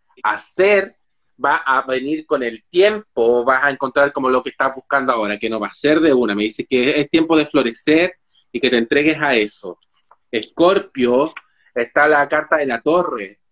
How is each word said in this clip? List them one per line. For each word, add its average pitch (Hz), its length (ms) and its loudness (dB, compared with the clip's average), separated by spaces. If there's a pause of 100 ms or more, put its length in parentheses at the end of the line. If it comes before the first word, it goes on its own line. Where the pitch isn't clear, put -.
(220)
hacer 190 720 0 (500)
va 143 120 2
a 135 300 0
venir 135 380 -4
con 143 180 -2
el 117 220 -8
tiempo, 170 800 0
vas 131 200 2
a 143 60 2
encontrar 135 420 -2
como 139 180 -2
lo 127 120 0
que 139 80 -8
estás 135 260 -4
buscando 131 360 -2
ahora, 104 260 -4
que 110 120 -6
no 113 100 -4
va 101 80 -6
a - 60 -12
ser 156 260 0
de 156 140 4
una. 117 200 0
Me 104 100 -2
dice 110 220 -6
que 131 340 0
es 147 100 -4
tiempo 160 260 2
de 151 100 2
florecer 151 680 0 (380)
y 117 80 -6
que 127 100 0
te 123 80 2
entregues 147 420 0
a 143 140 0
eso. 104 440 -4 (520)
Escorpio, 139 1000 0 (420)
está 147 340 0
la 147 200 2
carta 151 280 -2
de 147 100 -2
la 117 140 -4
torre. 147 600 -2 (120)